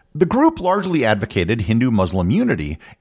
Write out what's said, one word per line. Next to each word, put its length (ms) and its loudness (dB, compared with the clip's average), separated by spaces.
The 100 2
group 360 2
largely 420 0
advocated 580 0
Hindu-Muslim 680 0
unity 460 -2